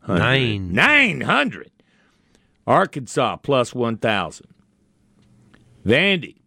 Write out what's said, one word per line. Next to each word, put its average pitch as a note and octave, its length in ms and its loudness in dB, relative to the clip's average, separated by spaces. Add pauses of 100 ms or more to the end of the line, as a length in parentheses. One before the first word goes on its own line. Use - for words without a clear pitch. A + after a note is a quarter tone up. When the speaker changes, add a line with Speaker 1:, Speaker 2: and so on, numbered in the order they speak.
Speaker 1:
hundred. F#2 180 0
Speaker 2:
Nine. G#2+ 540 0
Speaker 1:
Nine G#3+ 480 2
hundred. A#3 500 -4 (920)
Arkansas, C3 720 0
plus B2+ 380 0
one A#2 220 -2
thousand. G2+ 500 -4 (1400)
Vandy, E3 600 0